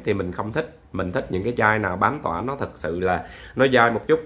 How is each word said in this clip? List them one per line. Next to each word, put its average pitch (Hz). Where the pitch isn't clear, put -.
thì 104
mình 92
không 107
thích. 160
Mình 92
thích 131
những 92
cái -
chai 107
nào 92
bám 113
tỏa 85
nó 135
thật 110
sự 87
là 90
nó 131
dai 120
một 110
chút. 160